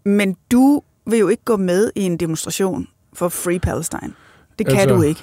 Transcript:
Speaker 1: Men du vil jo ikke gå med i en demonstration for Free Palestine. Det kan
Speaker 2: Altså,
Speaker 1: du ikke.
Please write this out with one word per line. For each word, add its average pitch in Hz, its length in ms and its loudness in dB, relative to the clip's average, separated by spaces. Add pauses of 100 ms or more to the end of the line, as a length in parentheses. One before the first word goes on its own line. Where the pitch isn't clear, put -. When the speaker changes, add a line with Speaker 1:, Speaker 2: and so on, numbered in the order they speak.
Speaker 1:
Men 202 320 0 (140)
du 269 320 4 (240)
vil 226 120 2
jo 190 100 4
ikke 220 160 0
gå 226 120 0
med 190 400 2
i 214 40 -2
en 180 160 -2
demonstration 170 720 -4 (240)
for 180 160 -4
Free 175 300 -4
Palestine. - 540 -6 (460)
Det 220 80 -2
kan 135 120 2
Speaker 2:
Altså, 196 180 4
Speaker 1:
du 175 60 4
ikke. 156 200 0